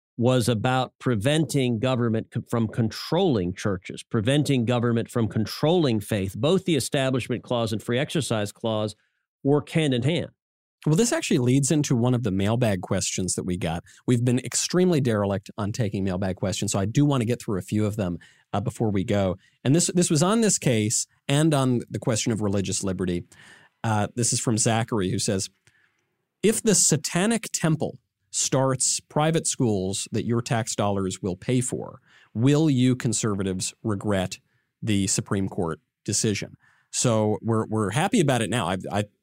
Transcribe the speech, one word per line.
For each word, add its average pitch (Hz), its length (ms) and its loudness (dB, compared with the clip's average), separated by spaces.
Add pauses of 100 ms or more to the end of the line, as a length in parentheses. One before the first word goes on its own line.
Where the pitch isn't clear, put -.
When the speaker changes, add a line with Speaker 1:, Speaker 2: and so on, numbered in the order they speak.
(180)
Speaker 1:
was 123 300 2
about 127 500 0
preventing 127 800 0
government 117 540 0
co-, 123 160 -6
from 113 180 0
controlling 113 880 0
churches, - 480 -6
preventing 127 640 2
government 117 460 0
from 113 180 0
controlling 135 720 2
faith. 95 360 -2
Both 160 280 0
the 170 100 0
Establishment 131 680 -2
Clause 117 300 -2
and 104 100 -4
Free 120 160 -2
Exercise 113 520 -2
Clause 110 460 -4 (460)
work 143 280 2
hand 156 220 0
in 120 100 0
hand. 135 280 -2 (560)
Speaker 2:
Well, 151 100 4
this 233 160 2
actually 320 260 0
leads 127 320 4
into 147 260 2
one 123 180 2
of 120 80 0
the 110 80 -2
mailbag 101 500 2
questions 92 540 -2
that - 100 -4
we 90 140 -2
got. 85 240 -4 (240)
We've 123 180 2
been 123 140 2
extremely 175 640 0
derelict 104 580 0
on 104 140 -2
taking 101 320 -2
mailbag 92 320 -2
questions, 98 360 -4
so 104 60 0
I 98 80 0
do 143 180 2
want 139 180 2
to 104 40 0
get 117 160 -2
through 101 160 -4
a 87 40 -4
few 107 220 -2
of 104 120 -2
them, 87 220 -2 (340)
uh, 101 80 -2
before 110 300 -2
we 98 140 0
go. 98 320 0 (280)
And 127 100 4
this, 175 200 2
this 175 160 2
was 156 120 2
on 208 180 2
this 208 180 2
case 110 480 0 (220)
and 151 240 4
on 131 280 2 (100)
the - 80 -6
question 120 340 0
of 107 80 -2
religious 98 420 0
liberty. 92 420 -2 (600)
Uh, 107 300 0
this 120 180 -2
is 120 80 -2
from 110 180 0
Zachary, 113 520 0
who 98 80 -2
says, 95 320 -2 (920)
"If 220 200 2
the 214 120 4
Satanic 196 800 0
Temple - 460 -2 (320)
starts - 680 0
private 156 460 0
schools 101 640 -2
that 110 120 -2
your 117 180 0
tax 113 320 -4
dollars 101 480 -2
will 92 140 -4
pay 127 240 0
for, 58 400 -8 (340)
will 147 340 4
you 127 280 4
conservatives 98 880 -2
regret 101 560 -2 (440)
the 101 240 0
Supreme 98 420 -2
Court 82 320 -6 (240)
decision?" - 520 -2 (340)
So 107 520 2
we're, 110 240 0
we're 107 240 -2
happy 175 300 2
about 135 220 2
it 101 60 -2
now. 98 200 0
I, 95 100 0 (120)
I 104 140 0 (180)